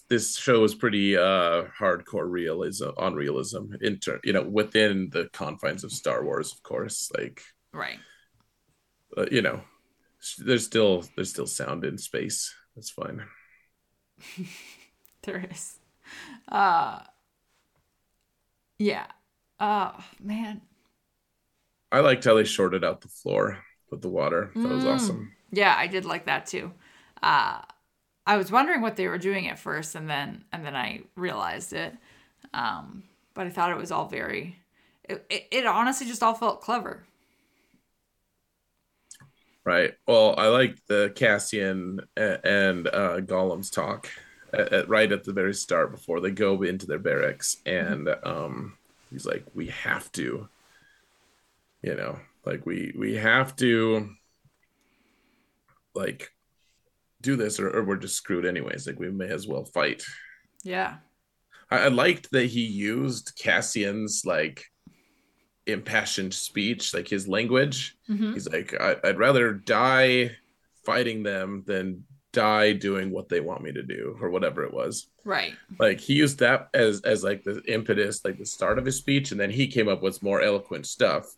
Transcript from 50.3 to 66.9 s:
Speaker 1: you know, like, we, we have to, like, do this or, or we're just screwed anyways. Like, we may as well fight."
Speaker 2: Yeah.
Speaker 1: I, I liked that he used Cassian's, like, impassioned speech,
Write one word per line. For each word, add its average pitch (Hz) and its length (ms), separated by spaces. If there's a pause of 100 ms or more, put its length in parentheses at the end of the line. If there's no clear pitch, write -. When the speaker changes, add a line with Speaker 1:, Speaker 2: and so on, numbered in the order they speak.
Speaker 1:
you - 140
know, 50 240 (260)
like, - 200
we, 90 320
we 107 180
have 120 420
to, 113 520 (1900)
like, - 360 (880)
do 131 140
this 107 240
or, 98 100
or 110 140
we're 98 120
just 95 200
screwed 87 300
anyways. 80 420
Like, 71 120
we 90 120
may 95 180
as 80 180
well 71 180
fight." 76 380 (600)
Speaker 2:
Yeah. 185 320 (720)
Speaker 1:
I, 123 160
I - 20
liked 143 440
that 127 140
he 120 160
used 113 760
Cassian's, 104 880
like, 78 400 (1000)
impassioned 101 680
speech, - 600